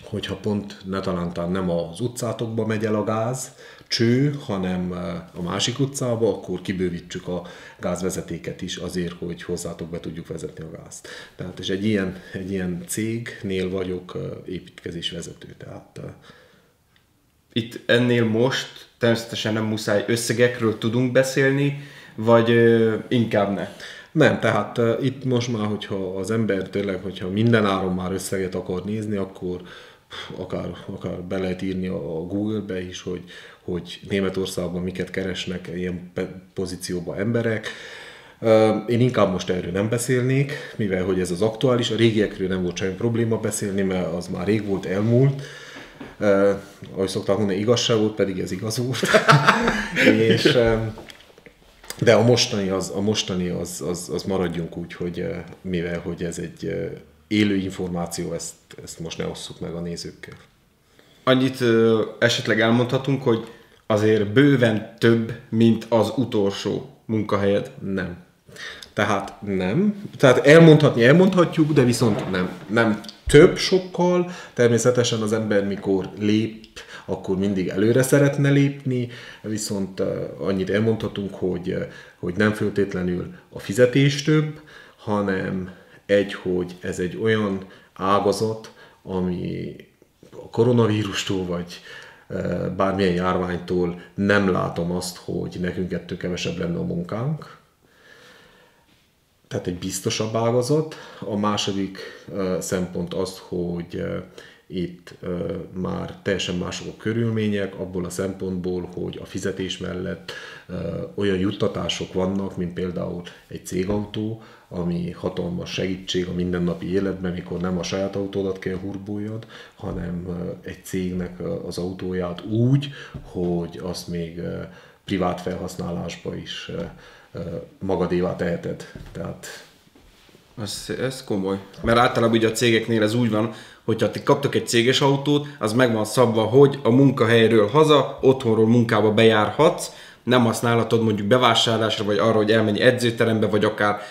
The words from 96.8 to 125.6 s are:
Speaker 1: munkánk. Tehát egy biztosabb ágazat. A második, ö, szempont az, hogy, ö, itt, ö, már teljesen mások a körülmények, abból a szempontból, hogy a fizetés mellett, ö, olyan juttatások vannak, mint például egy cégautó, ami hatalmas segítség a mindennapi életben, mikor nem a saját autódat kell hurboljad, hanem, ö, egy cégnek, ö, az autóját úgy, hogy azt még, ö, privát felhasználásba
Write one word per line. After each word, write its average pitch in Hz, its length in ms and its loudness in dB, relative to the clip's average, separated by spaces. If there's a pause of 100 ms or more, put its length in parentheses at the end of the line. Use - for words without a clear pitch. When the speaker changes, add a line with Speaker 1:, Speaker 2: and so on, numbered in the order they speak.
Speaker 1:
munkánk. 104 720 -6 (1900)
Tehát - 180 -6
egy 90 120 -4
biztosabb 107 560 -4
ágazat. 123 600 2 (240)
A - 180 -6
második, 98 600 -2 (340)
ö, 92 280 -2
szempont 90 540 -4
az, 92 240 -4 (100)
hogy, 87 480 -6
ö, 92 200 -6 (520)
itt, 87 520 -8
ö, 90 340 -6 (180)
már 90 500 -8
teljesen 92 320 -2
mások 90 320 -6
a 85 100 -12
körülmények, 107 840 -2
abból 90 260 -6
a 87 60 -8
szempontból, 92 840 -4
hogy 90 280 -8
a - 20 -14
fizetés 95 540 -6
mellett, 90 540 -8 (340)
ö, 90 80 -12 (400)
olyan 101 240 0
juttatások 92 720 -2
vannak, 95 440 -2
mint 87 160 -4
például 90 500 -6 (260)
egy - 180 -14
cégautó, 104 760 -4 (260)
ami 87 420 -4
hatalmas 90 640 -6
segítség 92 540 -4
a 90 60 -8
mindennapi 87 600 -2
életben, 92 400 -2
mikor 87 280 -8
nem 90 180 -2
a 85 40 -4
saját 95 340 -4
autódat 98 420 -4
kell 92 180 -6
hurboljad, 104 720 -8 (280)
hanem, 90 540 -6
ö, 87 400 -8
egy 78 160 -14
cégnek, 90 540 -4
ö, 87 160 -4 (120)
az 87 120 -8
autóját 92 640 -6
úgy, 120 460 2 (320)
hogy 87 600 -4
azt 90 260 -8
még, 85 300 -8
ö, 90 220 -8 (440)
privát 87 360 -2
felhasználásba 90 960 -6